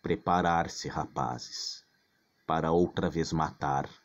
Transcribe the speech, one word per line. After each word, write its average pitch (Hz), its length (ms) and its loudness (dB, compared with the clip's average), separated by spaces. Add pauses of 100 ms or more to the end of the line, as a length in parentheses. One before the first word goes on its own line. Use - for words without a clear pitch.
Preparar-se, 85 840 2
rapazes, - 960 -6 (600)
para 80 260 2
outra 87 360 2
vez 80 240 -2
matar 71 560 -2 (160)